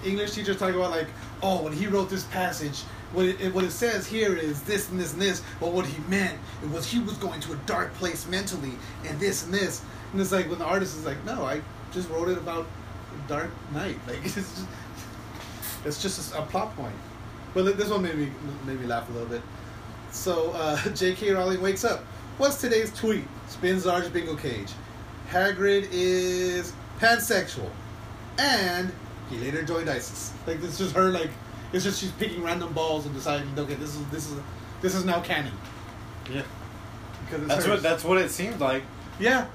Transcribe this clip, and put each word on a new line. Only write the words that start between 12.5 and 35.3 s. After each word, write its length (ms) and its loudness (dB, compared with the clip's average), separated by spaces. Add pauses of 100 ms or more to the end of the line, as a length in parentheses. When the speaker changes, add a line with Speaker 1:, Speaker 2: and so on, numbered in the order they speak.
Speaker 1:
Dark 240 -2 (220)
Knight." 340 -2
Like, 140 -6
<laughs> 40 -8
it's 120 -2
just, 280 -4 (1200)
it's 160 -2
just 340 -2
a, 40 -2
a 80 -2
plot 300 -2
point. 180 -6 (580)
But, 120 4
like, 120 6
this 140 2
one 120 4
made 140 0
me, 140 0 (340)
made 160 -2
me 60 -4
laugh 240 0
a 20 -6
little 160 -4
bit. 140 -4 (680)
So, 420 2
uh, 340 2
<laughs> 60 -2
J 200 4
K 180 2
Rowling 280 4
wakes 240 2
up. 200 2 (340)
What's 220 4
today's 340 4
tweet? 300 2 (240)
Spins 380 2
large 260 4
bingo 240 0
cage. 340 -4 (600)
Hagrid 600 4
is 840 2 (280)
pansexual. 680 4 (680)
And 540 4 (380)
he 80 -4
later 260 -2
joined 260 0
isis. 420 -4 (140)
Like, 160 -2
it's 160 -4
just 160 0
her, 160 8
like, 200 2 (420)
it's 100 2
just 180 0
she's 120 -2
picking 320 -2
random 280 0
balls 320 2
and 120 -4
deciding, 320 0 (100)
"Okay, 160 0
this 220 -4
is, 140 -4
this 200 -4
is, 80 -4 (420)
this 140 4
is 100 2
now 160 4
canon." 300 0 (800)